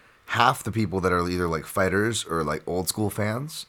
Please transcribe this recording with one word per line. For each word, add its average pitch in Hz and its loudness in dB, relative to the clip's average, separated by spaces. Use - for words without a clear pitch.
half 120 2
the 101 -4
people 95 0
that 87 4
are 87 2
either, 90 0
like, 80 -2
fighters 101 0
or, 82 -2
like, 78 -2
old 90 -2
school 107 0
fans, 113 -4